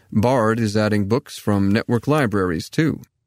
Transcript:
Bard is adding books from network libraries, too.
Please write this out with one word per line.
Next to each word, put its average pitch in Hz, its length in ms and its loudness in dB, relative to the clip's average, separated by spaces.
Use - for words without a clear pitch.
Bard 113 480 2
is 107 160 -2
adding 104 320 0
books 104 300 -4
from 98 340 0
network 113 360 0
libraries, 101 600 0
too. - 320 -2